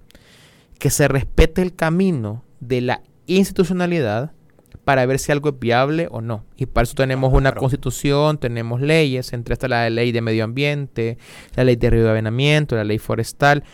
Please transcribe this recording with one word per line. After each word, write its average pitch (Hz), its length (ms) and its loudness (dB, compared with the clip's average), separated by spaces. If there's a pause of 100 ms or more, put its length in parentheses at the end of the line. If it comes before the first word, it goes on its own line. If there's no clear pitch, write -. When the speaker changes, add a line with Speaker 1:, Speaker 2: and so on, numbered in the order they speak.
(760)
Speaker 1:
que - 140 0
se 143 160 2
respete 139 560 2
el 180 120 -6
camino 160 680 -2 (160)
de 123 220 -4
la 123 200 -2 (260)
institucionalidad 175 1040 0 (520)
para 131 220 2
ver 135 140 0
si - 120 -4
algo 147 180 0
es 131 100 -4
viable 135 520 0
o 113 100 -8
no. 113 240 -8 (100)
Y 131 100 -6
para - 180 0
eso - 120 -4
tenemos 131 380 0
una 135 180 4
Speaker 2:
Claro. 131 100 -4
Speaker 1:
constitución, 143 760 0
tenemos 117 440 -4
leyes, 143 520 0
entre 120 200 -6
estas 127 160 -4
la 117 200 0
ley 120 220 0
de 113 100 0
medio 113 240 0
ambiente, 127 720 -4 (380)
la 127 80 2
ley 127 120 6
de 120 140 2
reavenamiento, 113 840 2
la 107 100 0
ley 107 120 0
forestal, 139 640 0 (100)